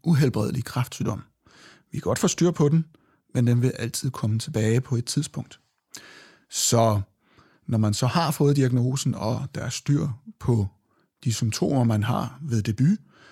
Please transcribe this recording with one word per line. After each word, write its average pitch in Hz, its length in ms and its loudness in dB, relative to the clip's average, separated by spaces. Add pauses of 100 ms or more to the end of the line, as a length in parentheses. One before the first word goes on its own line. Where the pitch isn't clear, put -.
uhelbredelig 127 640 0
kræftsygdom. - 580 -6 (680)
Vi - 60 -8
kan - 40 -6
godt 110 180 -2
få 196 80 2
styr 170 240 2
på 147 180 2
den, 165 160 2 (480)
men 120 140 2
den 120 140 4
vil 127 180 2
altid 117 320 -6
komme 110 280 -2
tilbage 113 420 0
på 127 140 -4
et 117 100 -2
tidspunkt. - 540 -6 (880)
Så 113 520 2 (680)
når 117 100 0
man 107 160 2
så 127 140 0
har 143 240 2
fået 143 240 2
diagnosen, 127 600 0
og 120 400 -4
der - 60 -6
er - 80 -6
styr 147 380 0 (320)
på 107 280 2 (560)
de 113 100 0
symptomer, 123 500 0
man 110 200 2
har 123 380 -4
ved 120 220 -2
debut, 135 360 2 (320)